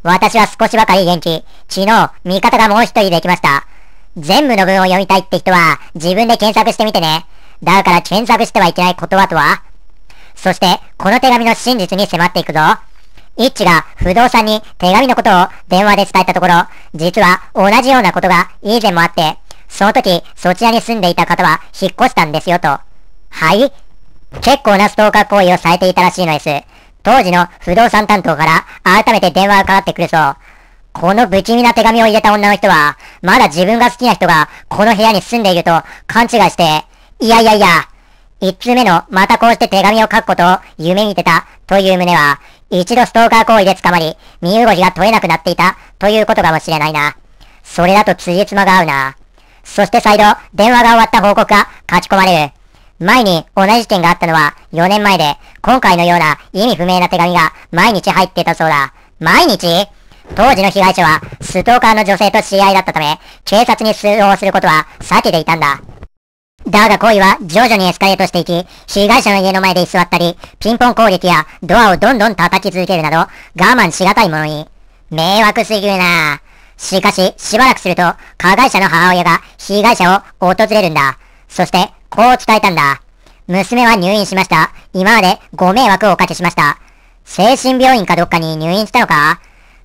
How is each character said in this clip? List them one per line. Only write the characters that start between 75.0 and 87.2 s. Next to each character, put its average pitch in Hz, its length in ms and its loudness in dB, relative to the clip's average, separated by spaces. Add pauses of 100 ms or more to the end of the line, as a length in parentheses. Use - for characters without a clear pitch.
迷 175 340 0
惑 208 200 0
す 214 80 -10
ぎ 214 100 -2
る 196 140 0
な。 165 440 0 (360)
し - 240 -4
か 202 100 0
し、 190 280 -2
し - 180 -6
ば 262 100 2
ら 254 80 2
く - 40 -10
す - 100 -8
る 180 60 -2
と、 180 80 -2 (340)
加 185 180 0
害 196 140 4
者 190 120 -2
の 190 80 0
母 170 260 2
親 175 100 0
が 165 160 0 (160)
被 202 260 -4
害 226 140 2
者 185 280 2 (160)
を 185 60 -2
訪 180 80 0 (140)
れ 214 140 0
る 180 80 -2
ん 160 40 -6
だ。 135 220 -2 (320)
そ - 160 -6
し - 80 -6
て、 185 180 -2 (200)
こ 202 120 -2
う 247 140 4
伝 220 200 2
え 208 40 0
た 196 100 0
ん 175 40 -4
だ。 139 260 0 (480)
「娘 196 380 -2
は 226 80 2
入 185 180 -2
院 208 140 -2
し - 80 -8
ま 190 100 0
し - 40 -8
た。 165 240 0 (200)
今 190 220 0
ま 220 80 2
で 190 160 0 (160)
ご 180 180 0
迷 240 160 2
惑 196 200 0
を 190 40 4
お 170 40 -2
か 180 100 0
け 170 80 -6
し 170 80 -12
ま 175 80 -2
し - 40 -6
た。」 151 240 -2 (460)